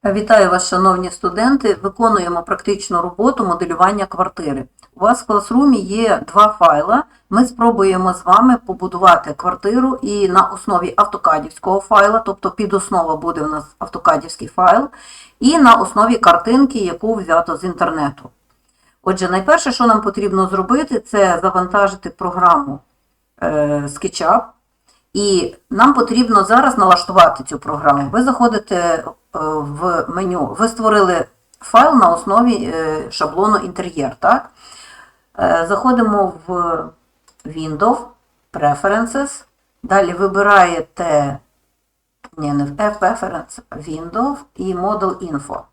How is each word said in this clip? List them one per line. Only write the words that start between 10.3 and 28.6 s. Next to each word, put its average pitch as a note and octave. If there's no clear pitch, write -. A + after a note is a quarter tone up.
основі F3+
автокадівського -
файла, G#3
тобто -
під G3
основа E3+
буде D#3+
в D3+
нас G#3+
автокадівський -
файл, F#3
і D4+
на B3
основі A3+
картинки, A#3
яку G3
взято E3+
з -
інтернету. E3
Отже, F#3
найперше, B3
що -
нам A3
потрібно G3
зробити, G#3+
це F#3
завантажити F#3+
програму, F3
е, D3
SketchUp. F#3+
І G3
нам B3
потрібно A#3
зараз A#3+
налаштувати F#3
цю D3
програму. D3
Ви A#3
заходите, A#3